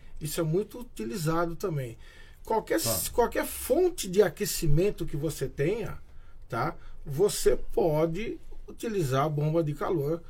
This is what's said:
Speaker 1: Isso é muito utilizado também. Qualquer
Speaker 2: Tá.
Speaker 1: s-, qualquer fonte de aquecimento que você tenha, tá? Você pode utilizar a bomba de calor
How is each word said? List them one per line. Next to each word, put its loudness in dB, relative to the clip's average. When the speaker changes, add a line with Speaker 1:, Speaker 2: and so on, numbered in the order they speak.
Speaker 1:
Isso -4
é 2
muito 0
utilizado -2
também. -4
Qualquer 0
Speaker 2:
Tá. 0
Speaker 1:
s-, -2
qualquer 2
fonte 2
de 6
aquecimento 4
que -4
você -2
tenha, -2
tá? -2
Você 4
pode 0
utilizar 0
a 0
bomba 2
de -2
calor -2